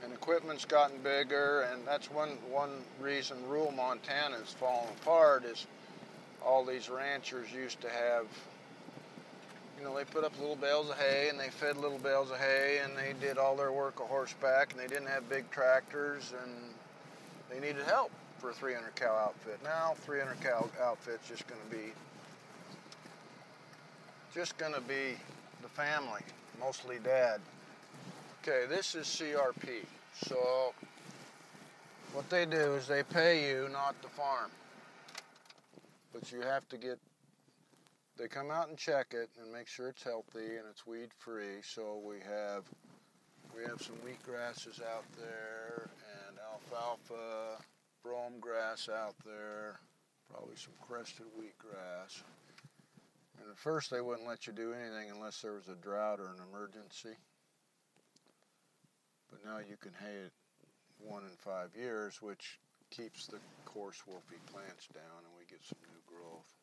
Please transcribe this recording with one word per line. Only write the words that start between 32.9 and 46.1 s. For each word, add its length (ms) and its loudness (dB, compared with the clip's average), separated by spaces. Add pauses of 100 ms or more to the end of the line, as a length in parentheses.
pay 460 6
you 220 2
not 320 0
to 60 -12
farm. 420 0 (1600)
But 200 -12
you 80 -6
have 280 0
to 100 -10
get, 200 -4 (1200)
they 100 -4
come 220 -6
out 180 2
and 80 -10
check 360 2
it 160 -2 (120)
and 120 -14
make 160 -12
sure 200 -6
it's 140 -10
healthy 540 -6
and 140 -10
it's 160 -18
weed 320 -10
free. 440 -8
So 420 -6
we 160 -8
have, 440 -4 (920)
we 60 -8
have 180 -6
some 240 -10
wheat 200 -12
grasses 560 -8
out 240 -6 (120)
there 760 -10 (360)